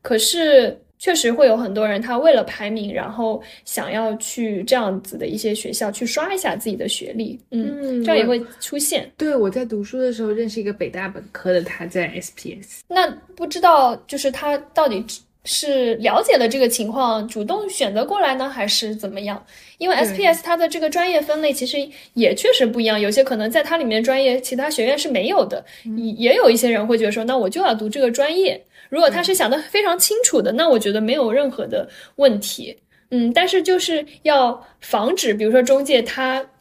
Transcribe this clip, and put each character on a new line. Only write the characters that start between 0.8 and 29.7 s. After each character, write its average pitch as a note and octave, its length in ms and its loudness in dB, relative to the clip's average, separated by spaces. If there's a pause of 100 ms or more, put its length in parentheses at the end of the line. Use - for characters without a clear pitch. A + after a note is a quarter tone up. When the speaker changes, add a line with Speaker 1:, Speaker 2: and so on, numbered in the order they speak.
Speaker 1:
确 F#4 140 0
实 A#3+ 200 0
会 C4+ 140 6
有 A3 100 4
很 A3 160 -6
多 G#3+ 120 0
人 G#3 160 -2
他 A#3+ 160 -4
为 D4+ 160 6
了 A3+ 120 4
排 G#3 240 -8
名， G#3 240 -6
然 - 180 -8
后 A3 300 -4 (240)
想 - 260 -8
要 A3 240 -2
去 A3 480 -6
这 B3 100 2
样 G3 280 0
子 - 160 -14
的 - 100 -6
一 G#3 80 -6
些 G#3+ 180 -2
学 - 200 -8
校 G#3 180 -4
去 A#3+ 140 -8
刷 D#4+ 280 -4
一 F#4+ 40 -4
下 C#4+ 180 -4
自 A3 140 -6
己 F#3+ 80 -4
的 - 100 -6
学 - 260 -6
历， A3+ 240 -6 (140)
嗯， B3+ 300 -4
Speaker 2:
嗯， B3+ 240 -4
Speaker 1:
这 A3+ 40 0
样 - 80 4
也 A3+ 80 4
会 A#3 160 0 (200)
出 - 160 -8
现。 - 260 -2
Speaker 2:
我， - 140 -18
对， D4+ 180 -2
我 G#3 140 2
在 B3 160 -4
读 G#3+ 180 -6
书 B3+ 160 -8
的 B3+ 140 0
时 A3 100 -6
候 G#3+ 80 -2
认 A3+ 160 -2
识 G#3+ 140 -6
一 - 20 -6
个 G3+ 80 -4
北 G3+ 160 -6
大 F#3 220 -10
本 F#3+ 120 -14 (120)
科 - 180 -4
的， F3 100 2
他 F3 240 -10
在 F3 300 -4
S - 220 -12
P - 240 -14
S。 - 260 -20
Speaker 1:
那 F4 220 2 (260)
不 E4+ 100 -8
知 E4+ 140 -8
道 D4 340 6 (140)
就 C#4+ 100 -10
是 C4+ 140 0
他 D4 260 -4 (160)
到 D#4 140 4
底 G#3+ 160 -2 (400)
是 C4 520 -2
了 A3+ 280 2
解 G4+ 140 2
了 A#3+ 100 2
这 C4 100 -2
个 B3 120 4
情 A3 180 -4
况， A3+ 400 -2
主 A3 160 -8
动 G4 260 -4
选 A3 240 -4
择 G#3+ 120 0
过 G4+ 160 -2
来 C#4 120 2
呢， C4 160 -4
还 B3 160 -6
是 G#3+ 300 -4
怎 G3+ 160 -10
么 G3 80 -10
样？ G3+ 260 -8 (340)
因 F4 100 -2
为 F4 60 2
S G#3+ 200 0
P G4 100 -2
S E4 160 4
Speaker 2:
对。 - 40 -18
Speaker 1:
它 E4+ 100 2
的 E4 140 0
这 E4 100 -6
个 D#4 100 0
专 F4 220 0
业 D#4+ 80 4
分 D4+ 220 -2
类 D4 100 2
其 B3+ 160 -4
实 D4 100 -4 (360)
也 - 200 4
确 - 200 0
实 C4 120 4
不 A#3 140 -2
一 A3+ 60 0
样， G#3+ 120 2
有 G#3 140 0
些 C4+ 100 4
可 C4 140 2
能 A3 160 -2
在 D4+ 100 4
它 D#4+ 140 -2
里 D#4+ 80 0
面 A3 180 0
专 C4 220 2
业 B3+ 160 2
其 B3+ 160 -6
他 A#3+ 140 -2
学 A3 160 -2
院 C#4 120 2
是 D4 120 -4
没 G#3+ 180 0
有 F4 180 2
的， - 200 -8 (200)
Speaker 2:
嗯。 A3 120 -6
Speaker 1:
也， A3+ 340 -2
也 E4+ 40 8
有 G4+ 140 6
一 A#3 60 6
些 A#3+ 140 2
人 G#3+ 180 0
会 A#3 100 2
觉 A3 60 2
得 G#3 80 0
说 A3 160 -4
，“那 C4 100 0
我 G3 120 0
就 E4 120 -4
要 C4+ 140 2
读 G#3+ 140 -4
这 C#4 100 -6
个 B3+ 100 2
专 C#4+ 300 0
业。” - 240 0 (260)
如 C#4+ 100 -2
果 D#4+ 100 6
他 E4+ 140 0
是 F#4 100 0
想 B3 160 2
得 C#4 80 2
非 G4+ 260 -2